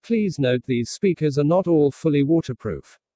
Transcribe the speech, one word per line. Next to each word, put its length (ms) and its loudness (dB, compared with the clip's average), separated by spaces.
Please 360 -2
note 260 0
these 240 -2
speakers 480 -2
are 60 0
not 240 2
all 240 4
fully 320 0
waterproof. 760 -4